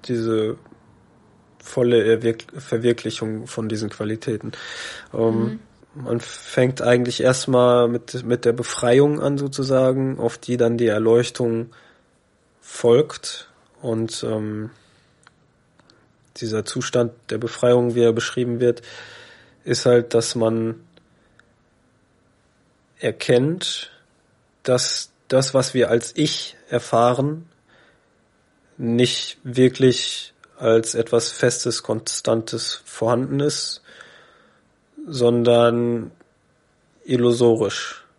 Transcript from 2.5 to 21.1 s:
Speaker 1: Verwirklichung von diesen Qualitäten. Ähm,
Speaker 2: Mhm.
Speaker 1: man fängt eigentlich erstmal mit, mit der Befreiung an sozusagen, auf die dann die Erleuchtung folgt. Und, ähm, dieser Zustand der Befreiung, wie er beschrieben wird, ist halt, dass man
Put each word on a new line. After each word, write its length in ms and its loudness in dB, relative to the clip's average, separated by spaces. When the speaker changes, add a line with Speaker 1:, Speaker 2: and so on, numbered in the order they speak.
Speaker 1:
Verwirklichung 880 -4
von 220 -8
diesen 200 -6
Qualitäten. 640 -6
Ähm, 460 0
Speaker 2:
Mhm. 80 -14
Speaker 1:
man 160 -2
fängt 640 -2
eigentlich 400 2
erstmal 640 4
mit, 380 -6
mit 200 -2
der 80 4
Befreiung 680 2
an 160 -2
sozusagen, 840 0
auf 200 -2
die 180 -4
dann 200 2
die 100 2
Erleuchtung 800 2
folgt. 920 0
Und, 460 -6
ähm, 440 -6
dieser 280 -4
Zustand 460 -2
der 80 -4
Befreiung, 580 2
wie 80 2
er 100 6
beschrieben 460 -4
wird, 220 0
ist 220 -2
halt, 280 4
dass 220 0
man 400 -2